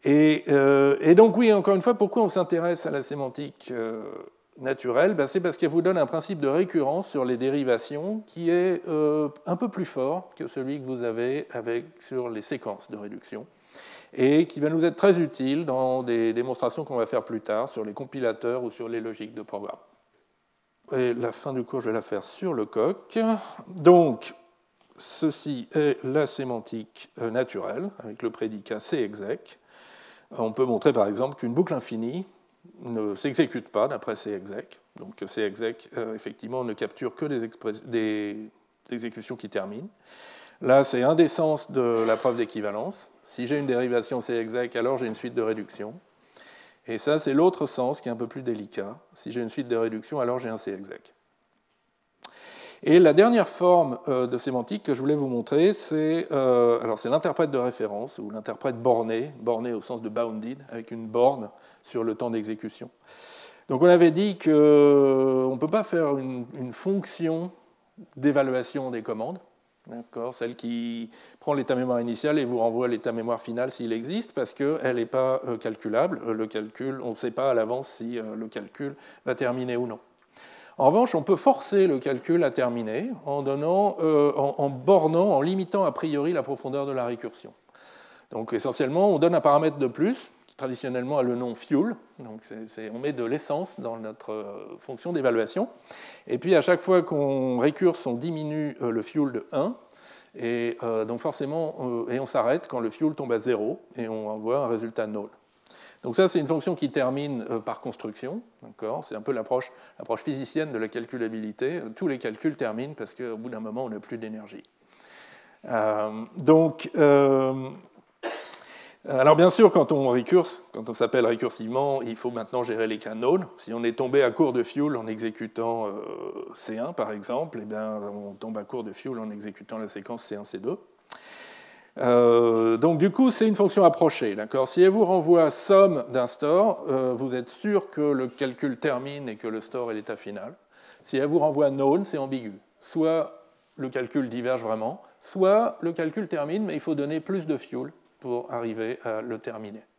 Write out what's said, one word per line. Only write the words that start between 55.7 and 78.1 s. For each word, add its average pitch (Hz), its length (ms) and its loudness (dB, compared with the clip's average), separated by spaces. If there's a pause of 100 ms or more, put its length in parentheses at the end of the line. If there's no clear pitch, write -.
c'est, 156 580 -2
euh, 123 520 4
alors 113 160 -2
c'est - 100 -6
l'interprète 156 420 2
de 139 60 -2
référence, 117 600 -4
ou 104 100 -10
l'interprète 110 480 -6
borné, 117 640 2
borné 117 320 -2
au 110 80 -4
sens 113 220 -10
de 110 80 -6
bounded, 117 480 -6 (100)
avec 117 220 -12
une 113 160 -10
borne 120 420 4 (340)
sur 117 220 -4
le 113 100 -2
temps 120 160 -4
d'exécution. 110 600 -8 (800)
Donc 131 100 2
on 170 60 8
avait 175 240 10
dit 185 260 0
qu'on - 140 0
ne 139 1040 6
peut 123 100 -2
pas 214 160 2
faire 156 360 0
une, 127 260 -6 (140)
une 127 160 -8
fonction 170 760 -2 (640)
d'évaluation 131 720 0
des 117 120 -6
commandes, 117 360 -6 (480)
d'accord, 117 480 -12
celle 117 200 -8
qui 117 540 -8 (320)
prend 147 140 -2
l'état 135 220 0
mémoire 123 260 0
initial 131 360 0
et 139 60 0
vous 123 140 -2
renvoie 117 300 2
l'état 117 240 -2
mémoire 113 280 -4
final 123 300 -6
s'il 113 240 -6
existe, 120 400 -6
parce 131 180 -4
qu'elle 139 440 -2
n'est 113 100 -2
pas, 131 420 0
euh, 120 80 -4
calculable. 110 640 -2 (100)
Le 110 160 -2
calcul, 110 560 -8
on 120 80 -6
ne 110 40 -6
sait 120 160 -6
pas 135 200 0
à 127 40 2
l'avance 117 340 0
si, 117 300 -8